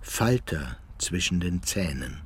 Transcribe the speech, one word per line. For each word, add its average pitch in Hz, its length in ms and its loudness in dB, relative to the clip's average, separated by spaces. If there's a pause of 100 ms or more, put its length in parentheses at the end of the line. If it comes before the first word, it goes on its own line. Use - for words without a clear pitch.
Falter 85 760 2 (200)
zwischen 90 420 0
den 87 240 0
Zähnen. 71 640 -2